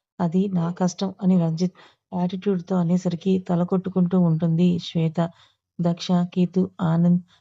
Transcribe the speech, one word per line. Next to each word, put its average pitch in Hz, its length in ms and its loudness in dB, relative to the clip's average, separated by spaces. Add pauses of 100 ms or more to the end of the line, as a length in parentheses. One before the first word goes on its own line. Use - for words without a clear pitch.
(200)
అది 175 280 0
నా 180 240 -2
కష్టం" 180 460 -4
అని 185 220 2
రంజిత్ 165 360 0 (360)
యాటిట్యూడ్‌తో 185 640 -4
అనేసరికి 180 640 0
తల 175 240 -2
కొట్టుకుంటూ 185 580 0
ఉంటుంది 165 480 2 (100)
శ్వేత. 165 400 -2 (600)
దక్ష, 170 280 -2 (200)
కీతు, 180 340 0 (200)
ఆనంద్, 175 400 2 (200)